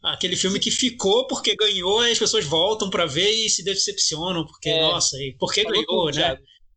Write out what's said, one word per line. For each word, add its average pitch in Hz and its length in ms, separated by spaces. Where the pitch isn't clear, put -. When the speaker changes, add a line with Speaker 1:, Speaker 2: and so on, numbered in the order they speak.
Speaker 1:
Aquele 180 320
filme 190 240
que - 140
ficou 240 560
porque 226 260
ganhou, 202 460
aí 233 100
as 226 80
pessoas 214 260
voltam 190 460
pra 175 160
ver 165 240
e 226 180
se 190 140
decepcionam, 180 840
porque, - 260
Speaker 2:
É. 165 100
Speaker 1:
nossa, 160 380
e 135 200
por 175 140
que 196 100
Speaker 2:
Falou 220 140
Speaker 1:
ganhou, 165 300
Speaker 2:
tudo, 139 100
Speaker 1:
né? 160 80
Speaker 2:
Thiago. 135 180